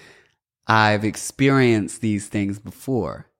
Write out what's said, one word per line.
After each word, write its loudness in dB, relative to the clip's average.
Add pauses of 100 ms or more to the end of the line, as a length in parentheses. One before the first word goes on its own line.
(680)
I've 2
experienced 0
these -2
things -4
before. -8 (120)